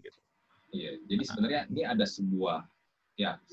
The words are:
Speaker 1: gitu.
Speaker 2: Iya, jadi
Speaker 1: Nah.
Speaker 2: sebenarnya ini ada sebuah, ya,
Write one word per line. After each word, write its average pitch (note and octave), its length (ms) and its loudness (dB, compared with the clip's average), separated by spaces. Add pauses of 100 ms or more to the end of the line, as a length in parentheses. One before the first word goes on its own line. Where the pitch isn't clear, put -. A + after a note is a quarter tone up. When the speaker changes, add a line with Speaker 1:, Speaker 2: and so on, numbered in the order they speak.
Speaker 1:
gitu. - 200 -20 (520)
Speaker 2:
Iya, - 320 -6
jadi G2+ 160 2
Speaker 1:
Nah. - 80 -2
Speaker 2:
sebenarnya A#2+ 400 2
ini - 160 0
ada A#2+ 200 4
sebuah, F#2 540 0 (580)
ya, G2 240 0 (120)